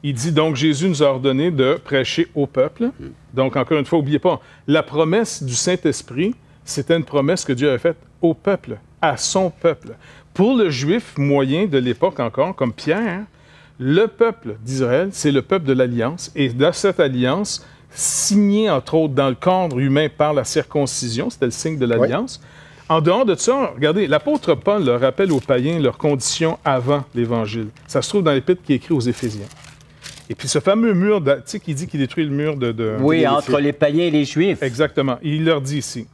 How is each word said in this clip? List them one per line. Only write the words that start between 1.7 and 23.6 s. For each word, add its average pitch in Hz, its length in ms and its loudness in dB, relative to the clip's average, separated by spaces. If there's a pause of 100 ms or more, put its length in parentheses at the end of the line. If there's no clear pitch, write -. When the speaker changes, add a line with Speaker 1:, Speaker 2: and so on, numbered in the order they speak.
Speaker 1:
prêcher - 500 0
au 143 140 0
peuple. 156 380 0 (120)
Speaker 2:
Hmm. 135 120 -16 (220)
Speaker 1:
Donc, 131 240 -2
encore 139 220 0
une 139 80 0
fois, 170 140 2
n'oubliez 143 180 0
pas, 170 220 0 (260)
la 151 160 4
promesse 160 640 0
du 123 100 -6
Saint-Esprit, 175 800 -2 (300)
c'était 165 320 -2
une 170 80 -2
promesse 147 400 -2
que 143 80 -2
Dieu 131 160 0
avait 131 100 0
faite 165 200 -2 (240)
au 165 120 2
peuple, 156 440 -4 (220)
à 147 160 2
son 190 340 -2
peuple. - 400 -2 (420)
Pour 233 240 2
le 208 120 4
juif 147 480 -2
moyen 143 500 2
de 143 120 2
l'époque 127 400 0
encore, 135 380 -2
comme 123 160 -2
Pierre, 185 480 -4 (600)
le 156 260 2
peuple 220 480 -2 (100)
d'Israël, 131 460 0
c'est 147 220 -2
le 135 100 2
peuple 180 240 -2
de 135 60 2
l'Alliance. 127 640 0
Et 139 140 0
dans 139 220 2
cette 190 280 0
alliance, 135 680 0 (240)
signée 208 800 0
entre 139 240 -2
autres 156 200 2
dans 139 140 2
le 127 60 0
cadre 175 460 0
humain 139 260 2 (100)
par 151 160 2
la 135 120 0
circoncision, 135 840 -2
c'était - 180 -2
le 120 40 0
signe 160 260 -6
de 131 80 0
Speaker 3:
Oui. 120 60 0
Speaker 1:
l'Alliance. 127 500 0 (480)
En 160 120 2
dehors 185 260 2
de 190 80 2
ça, 247 400 0